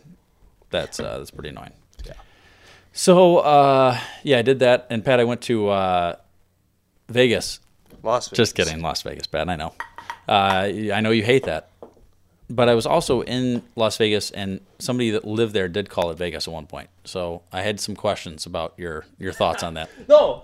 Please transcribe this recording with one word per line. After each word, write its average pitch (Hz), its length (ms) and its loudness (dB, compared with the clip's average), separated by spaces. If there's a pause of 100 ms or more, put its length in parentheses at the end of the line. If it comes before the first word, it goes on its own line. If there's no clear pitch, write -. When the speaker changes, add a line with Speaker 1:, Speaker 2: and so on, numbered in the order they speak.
(720)
Speaker 1:
that's, 80 280 -6
uh, 53 200 -8
that's 71 100 -14
pretty 71 200 -14
annoying. 58 240 -18 (300)
Speaker 2:
Yeah. - 100 -16 (800)
Speaker 1:
So, 175 440 6
uh, 135 600 6 (240)
yeah, 135 160 4
I - 20 0
did 131 200 2
that. 123 280 4
And 113 160 -4
Pat, 127 140 4
I 120 60 4
went 117 160 -4
to, 107 280 0
uh, 92 460 0 (960)
Vegas. 117 500 2 (440)
Speaker 2:
Las 120 260 -2
Vegas. - 80 -14
Speaker 1:
Just 113 180 2
kidding, 80 260 -2
Las 76 200 -6
Vegas, 73 260 -12
Pat. 78 220 -4
I 90 60 -4
know. 80 180 -8 (540)
Uh, 98 420 2 (240)
I 104 80 0
know 110 100 0
you 113 120 2
hate 127 200 2
that. 80 260 -6 (760)
But 120 220 2
I 120 60 6
was 113 100 2
also 143 360 0
in 123 420 -4 (120)
Las 110 220 0
Vegas, 104 320 0
and 98 320 -8 (160)
somebody 123 340 -2
that 104 140 -4
lived 107 280 -2
there 98 140 0
did 98 220 -6
call 87 220 -2
it 78 80 -10
Vegas 82 280 -6
at 82 60 -10
one 80 140 -12
point. - 220 -16 (140)
So 87 380 -8 (100)
I 95 120 -6
had 104 160 -6
some 101 160 -10
questions 90 500 -6
about 85 320 -8
your, 80 280 -10 (120)
your 92 160 -10
thoughts 87 300 0
on 85 120 -8
that. 80 220 -10
Speaker 2:
<laughs> 247 100 -20
No, 262 360 4